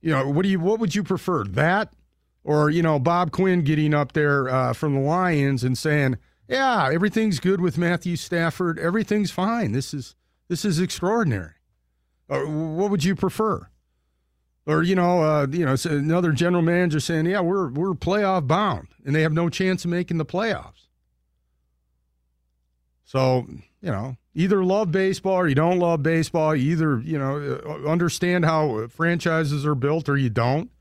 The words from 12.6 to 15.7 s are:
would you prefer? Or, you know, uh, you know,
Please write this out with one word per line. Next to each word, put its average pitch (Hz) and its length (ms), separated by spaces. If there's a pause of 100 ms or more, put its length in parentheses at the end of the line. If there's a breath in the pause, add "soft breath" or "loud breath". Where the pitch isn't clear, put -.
would 190 140
you 190 100
prefer? 196 540 (1000)
Or, 156 160
you 180 120
know, 180 280
uh, 151 280
you 165 160
know, 131 60